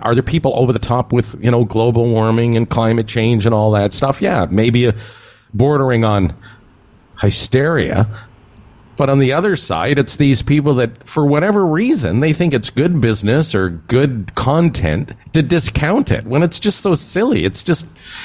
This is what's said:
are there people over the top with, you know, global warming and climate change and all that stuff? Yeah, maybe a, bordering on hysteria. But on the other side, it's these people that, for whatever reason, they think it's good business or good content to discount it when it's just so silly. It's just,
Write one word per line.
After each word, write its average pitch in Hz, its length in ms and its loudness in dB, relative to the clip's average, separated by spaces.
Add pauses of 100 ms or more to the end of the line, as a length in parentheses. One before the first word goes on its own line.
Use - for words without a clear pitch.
are 117 100 0
there 120 80 2
people 156 340 0
over 123 160 2
the 113 60 -2
top 123 340 -2
with, 120 320 -2
you 117 60 2
know, 120 160 2
global 117 420 0
warming 113 480 2
and 117 140 0
climate 113 380 0
change 113 400 0
and 110 80 4
all 107 160 2
that 101 200 2
stuff? 135 300 -2
Yeah, 151 300 0
maybe 113 340 2
a, 110 80 2 (600)
bordering 131 500 2
on 98 300 2 (840)
hysteria. 131 840 0 (880)
But 139 160 0
on 139 80 4
the 131 140 2
other 180 220 0
side, 101 440 -2
it's 123 180 -2
these 139 240 2
people 147 340 0
that, 117 320 -4
for 151 180 -2
whatever 180 400 2
reason, 156 540 0
they 151 140 2
think 170 200 0
it's 113 180 -2
good 160 280 0
business 113 540 0
or 95 160 0
good 117 640 -2
content 139 760 0 (220)
to 156 100 2
discount 165 680 0
it 110 140 -2
when 127 160 0
it's 170 180 -2
just 202 220 -4
so 185 140 0
silly. 185 500 -2
It's - 180 -4
just, - 220 -2 (400)